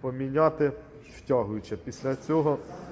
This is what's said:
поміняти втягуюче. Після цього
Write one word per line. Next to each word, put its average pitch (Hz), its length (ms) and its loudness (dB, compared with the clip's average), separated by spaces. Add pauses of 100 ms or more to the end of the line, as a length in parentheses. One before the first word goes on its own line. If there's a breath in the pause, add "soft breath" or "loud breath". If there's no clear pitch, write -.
поміняти 135 680 2 (460)
втягуюче. 107 600 0
Після 131 380 -4
цього 151 420 2 (340)